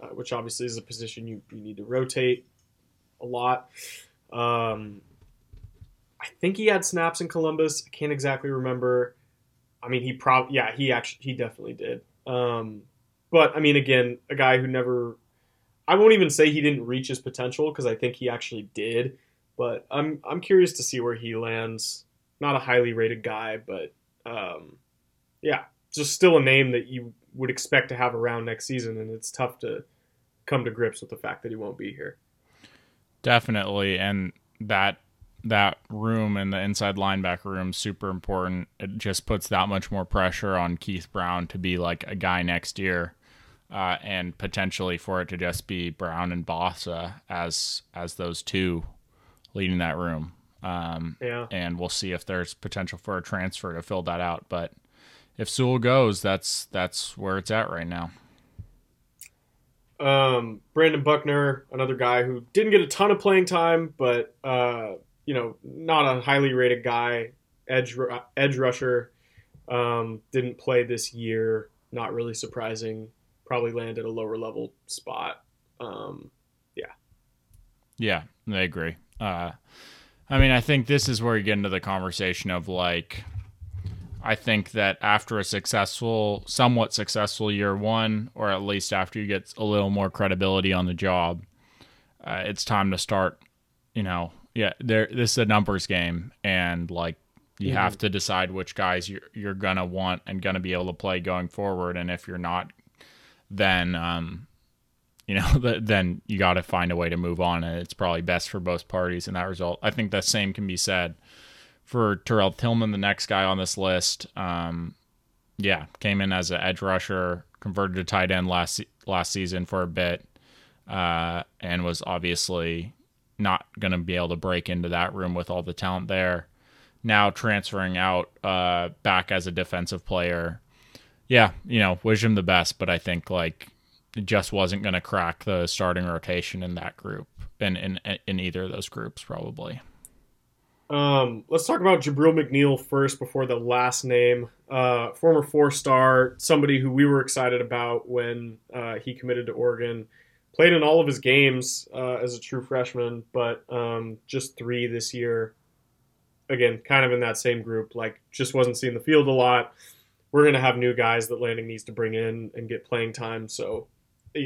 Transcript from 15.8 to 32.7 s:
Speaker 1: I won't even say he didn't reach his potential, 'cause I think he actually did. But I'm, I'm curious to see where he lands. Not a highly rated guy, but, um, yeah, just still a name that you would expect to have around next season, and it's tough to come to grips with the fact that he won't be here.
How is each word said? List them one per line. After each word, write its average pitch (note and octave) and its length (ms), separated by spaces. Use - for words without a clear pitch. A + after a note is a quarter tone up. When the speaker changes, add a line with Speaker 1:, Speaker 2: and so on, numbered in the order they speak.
Speaker 1:
I F3 80
won't G#3+ 180
even F#3+ 160
say D#3 200
he D3+ 120
didn't C#3+ 240
reach C3 240
his C3 100
potential, C3 540
'cause C3 120
I A2+ 100
think A#2 200
he B2 140
actually A#2 440
did. A#2 440
But A#2+ 340
I'm, D3 360
I'm E3 140
curious F#3 320
to B2+ 100
see B2+ 160
where A#2 160
he A#2 200
lands. A2+ 720
Not C#3+ 160
a C3 40
highly B2 340
rated A2+ 280
guy, A2 360
but, F#2+ 360
um, F2 520
yeah, D3+ 240
just D3 200
still F3 240
a D3 40
name C3 300
that A#2+ 160
you A#2+ 260
would B2+ 140
expect C3 400
to B2+ 60
have A#2+ 200
around A#2 300
next A2+ 200
season, A#2 320
and A2 140
it's A2+ 200
tough - 280
to - 240
come B2+ 200
to A#2 60
grips A2 280
with A#2+ 100
the A2 60
fact - 280
that A#2 60
he A2 60
won't G#2 220
be G2+ 160
here. D2+ 240